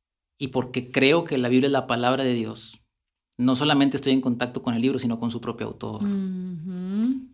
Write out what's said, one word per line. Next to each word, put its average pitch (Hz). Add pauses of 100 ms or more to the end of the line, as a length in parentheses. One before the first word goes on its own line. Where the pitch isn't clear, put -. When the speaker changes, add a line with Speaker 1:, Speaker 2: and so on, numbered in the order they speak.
(400)
Speaker 1:
y 143
porque 123
creo 143
que 147
la 123
Biblia 131
es 139
la 127
palabra 127
de 127
Dios, 110 (560)
no 127
solamente 139
estoy 135
en 131
contacto 123
con 120
el 113
libro, 131
sino 117
con 117
su 113
propio 117
autor. 107
Speaker 2:
Ujú. 190